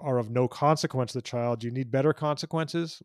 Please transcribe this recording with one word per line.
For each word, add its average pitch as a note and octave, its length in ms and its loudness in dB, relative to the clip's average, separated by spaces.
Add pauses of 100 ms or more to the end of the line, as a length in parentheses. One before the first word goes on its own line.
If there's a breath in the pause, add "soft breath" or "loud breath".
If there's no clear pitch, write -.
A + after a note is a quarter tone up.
are C3 160 0
of A2 120 0
no B2 200 2
consequence C#3+ 640 2
to C3 60 -6
the - 40 -6
child, A#2+ 400 -2
you A#2 80 -4
need B2+ 180 -4
better C3+ 240 4
consequences, D#3+ 920 -4